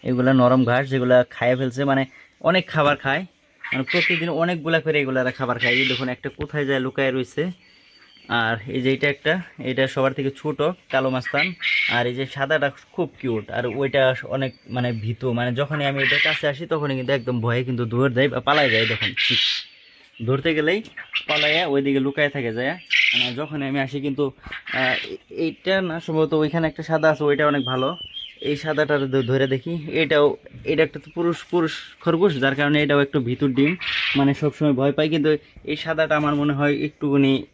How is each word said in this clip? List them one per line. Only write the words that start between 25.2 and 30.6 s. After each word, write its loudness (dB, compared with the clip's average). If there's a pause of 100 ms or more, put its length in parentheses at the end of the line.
এইটা -2
না, -4
সম্ভবত 0
ওইখানে 2
একটা -8
সাদা 2
আছে, 0
ওইটা 4
অনেক 2
ভালো। -2 (440)
এই -2
সাদাটার 0
ধ-, 2
ধরে 2
দেখি, -4 (140)
এটাও, 4 (280)